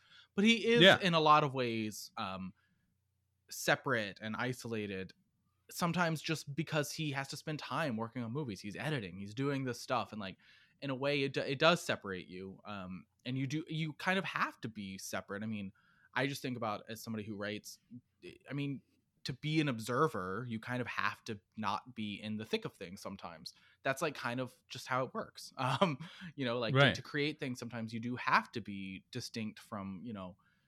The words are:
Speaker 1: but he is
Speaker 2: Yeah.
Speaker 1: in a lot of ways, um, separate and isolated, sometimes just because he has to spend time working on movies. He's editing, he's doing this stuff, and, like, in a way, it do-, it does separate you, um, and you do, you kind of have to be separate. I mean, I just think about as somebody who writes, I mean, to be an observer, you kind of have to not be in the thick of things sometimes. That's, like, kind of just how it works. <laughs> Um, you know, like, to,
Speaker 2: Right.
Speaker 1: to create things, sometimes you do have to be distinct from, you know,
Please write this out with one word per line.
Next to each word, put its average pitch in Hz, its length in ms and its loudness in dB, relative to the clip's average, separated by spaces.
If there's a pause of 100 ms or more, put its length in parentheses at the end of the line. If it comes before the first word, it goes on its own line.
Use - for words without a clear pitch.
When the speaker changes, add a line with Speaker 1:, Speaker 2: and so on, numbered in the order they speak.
(340)
Speaker 1:
but 202 120 4
he 226 200 6
is 233 160 8
Speaker 2:
Yeah. 175 200 12
Speaker 1:
in 180 120 4
a 165 60 6
lot 151 240 10
of 135 100 0
ways, 113 600 -2
um, 95 380 -6 (960)
separate 117 720 0
and 110 160 -4
isolated, 107 760 -4 (560)
sometimes 165 520 2
just 147 340 -4
because 156 380 0
he 151 180 -2
has 135 180 -4
to 156 80 -8
spend 151 220 -6
time 135 380 -2
working 113 260 -4
on 113 80 -6
movies. 127 300 -4
He's 104 140 -8
editing, 104 420 -4
he's 101 160 -8
doing 135 320 0
this 120 160 -4
stuff, 117 300 0
and, 107 100 -6
like, 95 160 -8 (440)
in 139 80 -4
a 131 60 -2
way, 139 280 2
it 135 100 0
do-, 143 80 0
it 127 180 -2
does 165 260 8
separate 95 420 -2
you, 95 380 -10
um, 92 400 -8 (200)
and 127 120 -2
you 135 100 0
do, 151 200 -2
you 156 260 -2
kind 185 240 0
of 180 80 0
have 269 360 -2
to 117 80 -4
be 98 280 -6
separate. 101 460 -4
I - 20 -4
mean, 104 260 -4 (420)
I 131 140 2
just 139 140 -6
think 127 160 -2
about 110 320 -2
as 113 140 -8
somebody 110 200 -4
who 104 120 -8
writes, 104 420 -6 (720)
I 131 40 -6
mean, 143 280 -4 (440)
to 143 80 -6
be 156 280 2
an 147 80 4
observer, 113 800 0
you 110 100 -4
kind 123 220 -2
of 117 60 -4
have - 380 0
to 110 140 -6 (160)
not 107 380 -2
be 104 220 -4
in 107 220 -6
the 110 80 -8
thick 220 200 -2
of 131 80 -10
things 92 280 -10
sometimes. 92 520 -10 (300)
That's, 135 180 0
like, 156 140 0
kind 123 240 -2
of 123 120 -4 (180)
just - 180 -12
how 131 180 2
it - 80 -6
works. - 420 -10
<laughs> - 20 -12
Um, 135 420 2 (360)
you 139 100 -4
know, 120 120 0
like, 120 160 0
to, 131 60 8
Speaker 2:
Right. 135 160 8
Speaker 1:
to - 80 -6
create 147 360 0
things, 127 200 -4
sometimes 113 340 -6
you 113 60 -4
do 120 160 -2
have 180 380 2
to 113 80 -4
be 98 500 -8
distinct 110 480 -6
from, 98 440 -8
you 117 100 -8
know, 92 220 -8 (320)